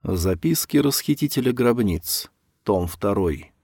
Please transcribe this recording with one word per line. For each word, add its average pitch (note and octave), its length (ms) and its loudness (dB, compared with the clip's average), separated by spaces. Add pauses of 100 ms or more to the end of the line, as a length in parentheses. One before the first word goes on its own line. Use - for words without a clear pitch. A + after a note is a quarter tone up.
Записки F#2 680 0
расхитителя C#3+ 720 0
гробниц. A#2 760 0 (340)
Том F#2 220 0
второй. F2+ 680 -2 (100)